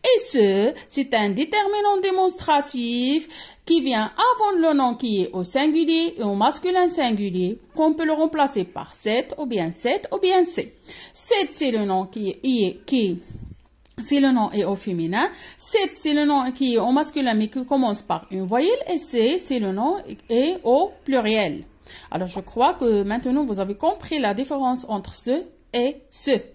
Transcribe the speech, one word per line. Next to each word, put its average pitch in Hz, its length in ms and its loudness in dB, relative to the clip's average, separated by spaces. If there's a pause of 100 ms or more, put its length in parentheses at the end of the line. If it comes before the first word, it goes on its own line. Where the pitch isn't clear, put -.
Et 480 160 6 (120)
ce, 208 420 4 (140)
c'est 269 260 -2
un 208 160 2
déterminant 403 720 0
démonstratif 294 1300 0 (380)
qui 330 160 4
vient 226 360 0
avant 440 400 4
le 320 180 4
nom 254 200 2
qui 202 280 0
est - 100 -4
au 185 100 -4
singulier 311 760 2
et 233 60 -4
au 202 100 0
masculin 359 560 2
singulier, 202 720 -2 (160)
qu'on 311 180 4
peut 320 120 -2
le 311 80 2
remplacer 302 500 0
par - 320 -10
cette 220 420 -2
ou 302 80 -6
bien 175 260 -2
cette 294 400 -2
ou 392 60 -4
bien 370 260 4
c'est. - 300 -4 (400)
Cette, - 380 0
c'est 285 180 0
le 214 160 0
nom 190 200 -2
qui 202 240 -6
est, 233 580 0
qui, 196 320 0 (880)
c'est 285 120 2
le 269 120 4
nom 233 200 2
est 208 120 0
au 196 120 0
féminin. 185 540 -2 (280)
Cette, - 380 0
c'est 302 180 0
le 294 120 2
nom 269 260 0
qui 254 240 0
est 220 40 4
au 226 120 2
masculin 277 420 0
mais 214 140 2
qui 254 180 -6
commence 247 360 0
par 165 300 -6
une 190 140 -4
voyelle. 254 260 2 (200)
Et 339 60 -2
c'est, 254 400 0
c'est 262 220 -2
le 196 120 -2
nom 247 260 -2 (320)
est 285 340 0
au 294 280 2 (120)
pluriel. 220 600 0 (460)
Alors, 180 180 -6
je 180 120 -10
crois 254 340 0
que 226 300 2
maintenant, 254 420 0
vous 202 140 -4
avez 196 160 -4
compris 320 440 -2
la 208 140 0
différence 254 560 -2
entre 202 260 -6
ce 269 280 -2 (300)
et 262 240 -2 (120)
ce. - 220 -4 (240)